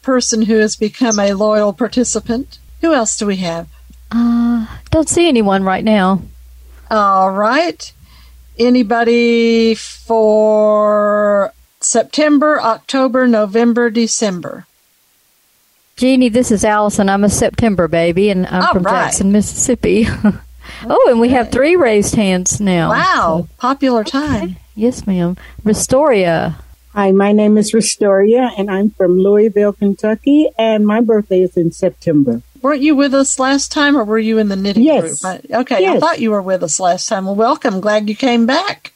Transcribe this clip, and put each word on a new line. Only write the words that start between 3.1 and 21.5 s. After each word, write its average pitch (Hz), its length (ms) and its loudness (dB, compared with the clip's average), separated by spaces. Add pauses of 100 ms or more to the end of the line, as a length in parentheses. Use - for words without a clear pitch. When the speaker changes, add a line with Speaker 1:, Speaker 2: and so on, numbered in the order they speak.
Speaker 1:
do 214 80 -6
we 196 120 -2
have? 170 300 -8 (420)
Speaker 2:
Uh, 233 560 0 (260)
don't 320 180 0
see 339 180 2
anyone 196 380 2
right 185 180 -2
now. 196 380 2 (680)
Speaker 1:
All 196 420 2
right. 254 600 -2 (680)
Anybody 233 1160 2
for 214 1800 0 (300)
September, 294 800 0
October, 254 680 -2
November, 233 600 2
December? 214 760 -4 (1300)
Speaker 2:
Jeannie, 254 300 2
this 240 240 0
is 208 140 0
Allison. 208 420 0
I'm 196 160 0
a 208 60 2
September 196 580 0
baby, 170 420 0
and 185 180 0
I'm 185 160 -2
Speaker 1:
All 339 100 0
Speaker 2:
from 180 100 0
Speaker 1:
right. 214 220 0
Speaker 2:
Jackson, 196 260 -2
Mississippi. 208 800 0
<laughs> - 60 -6 (720)
Oh, 427 200 4
and 233 100 2
we 240 100 2
have 254 180 0
Speaker 1:
Okay. - 60 -8